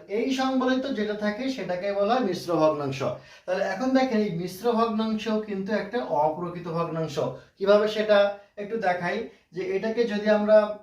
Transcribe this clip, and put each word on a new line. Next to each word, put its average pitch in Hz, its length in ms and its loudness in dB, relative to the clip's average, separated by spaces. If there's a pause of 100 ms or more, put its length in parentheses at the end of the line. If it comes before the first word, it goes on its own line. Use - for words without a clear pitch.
এই 247 260 0
সম্বলিত 262 520 2
যেটা 208 280 -2
থাকে 208 360 -2
সেটাকে 190 440 -4
বলা 202 200 2
হয় 247 100 2
মিশ্র 170 320 -2
ভগ্নাংশ। 147 480 0 (420)
তাহলে 190 180 -2
এখন 254 260 -2
দেখেন 254 320 2
এই 180 140 -2
মিশ্র 180 360 -2
ভগ্নাংশ 220 580 0
কিন্তু 214 440 -4
একটা 208 300 -4
অপ্রকৃত 165 640 -2
ভগ্নাংশ। 160 520 -4 (380)
কিভাবে 208 300 4
সেটা 208 500 4 (200)
একটু 208 200 -6
দেখাই, 185 520 -2 (220)
যে 185 240 -4
এটাকে 220 280 0
যদি 208 260 0
আমরা 214 520 4